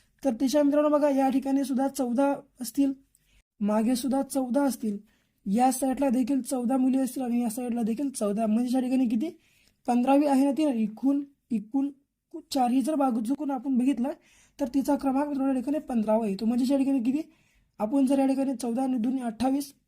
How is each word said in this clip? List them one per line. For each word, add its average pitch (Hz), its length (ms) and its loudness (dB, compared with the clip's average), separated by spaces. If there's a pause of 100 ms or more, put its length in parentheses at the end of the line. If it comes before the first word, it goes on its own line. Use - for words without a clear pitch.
(220)
तर 269 120 0
तिच्या 285 280 2
मित्रांनो 294 260 4
बघा 294 220 2
या 269 200 2
ठिकाणी 269 340 0
सुद्धा 269 240 -2
चौदा 269 440 0 (280)
असतील, 277 320 0 (680)
मागे 214 360 2
सुद्धा 269 280 -2
चौदा 262 380 -2
असतील, 220 340 -2 (500)
या 240 260 2
साईडला 262 380 -2
देखील 262 320 0
चौदा 254 340 -2
मुली 254 220 2
असतील 262 240 -2
आणि 240 200 -2
या 233 80 -2
साईडला 240 320 -4
देखील 233 280 -2
चौदा. 214 360 -2
म्हणजे 233 280 0
या 262 80 2
ठिकाणी 254 260 0
किती? 240 220 -2 (580)
पंधरावी 269 380 4
आहे 269 180 4
ना 285 80 2
ती, 311 120 0 (180)
इकून, 269 400 0 (280)
इकून 269 400 -2 (600)
चारही 254 300 2
जर 302 120 -2
बाजू 262 280 0
चुकून 277 280 -4
आपण 262 280 -2
बघितलं 247 320 0 (480)
तर 285 160 -4
तिचा 277 220 0
क्रमांक 277 320 -2
मित्रांनो 269 240 -2
या 254 80 -2
ठिकाणी 285 200 -4
पंधरावा 220 460 0
येतो. 196 180 -2
म्हणजे 247 280 2
या 277 60 4
ठिकाणी 269 240 2
किती? 269 180 0 (600)
आपण 262 260 2
जर 269 120 4
या 269 80 4
ठिकाणी 269 300 0
चौदा 240 260 -2
आणि 254 160 0
दोन 262 220 0
अठ्ठावीस, 254 520 -2 (160)